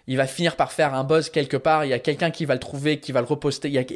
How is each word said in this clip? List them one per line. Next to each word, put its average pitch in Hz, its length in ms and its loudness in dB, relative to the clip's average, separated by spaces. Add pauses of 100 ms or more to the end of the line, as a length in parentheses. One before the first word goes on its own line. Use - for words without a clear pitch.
Il 131 100 0
va 135 80 4
finir 165 300 -2
par 135 160 0
faire 147 200 2
un 135 120 -2
buzz 156 260 2
quelque 147 260 0
part. 156 300 2
Il - 20 -2
y 127 60 2
a 123 40 0
quelqu'un 156 320 0
qui 160 140 -6
va 139 80 0
le 127 80 0
trouver, 147 400 -2
qui - 120 -8
va 127 80 4
le 120 60 -2
reposter. 143 420 -2
Il 139 60 -2
y 131 40 4
a... 123 60 0 (120)